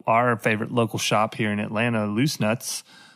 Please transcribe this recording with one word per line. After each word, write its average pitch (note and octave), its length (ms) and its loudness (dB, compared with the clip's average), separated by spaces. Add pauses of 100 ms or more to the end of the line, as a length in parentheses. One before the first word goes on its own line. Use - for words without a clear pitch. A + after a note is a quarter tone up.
our A#2+ 320 4
favorite A2 340 0
local A#2 280 0
shop A2 340 0
here A2 180 -2
in G#2 80 -2
Atlanta, G#2+ 460 0
Loose A2 340 0
Nuts, - 440 -2 (320)